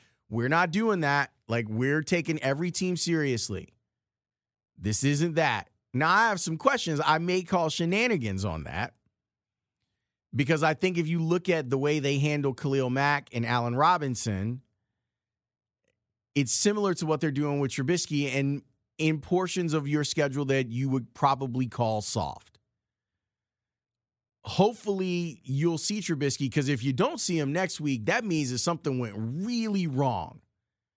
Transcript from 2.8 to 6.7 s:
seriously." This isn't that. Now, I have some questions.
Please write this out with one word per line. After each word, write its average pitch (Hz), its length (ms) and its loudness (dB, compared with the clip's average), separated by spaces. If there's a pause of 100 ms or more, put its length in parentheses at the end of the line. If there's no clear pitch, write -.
seriously." 135 800 -2 (1040)
This 104 240 -2
isn't 147 320 2
that. 135 340 0 (240)
Now, 147 160 2
I 214 200 6
have 196 100 0
some 160 180 -4
questions. 175 480 0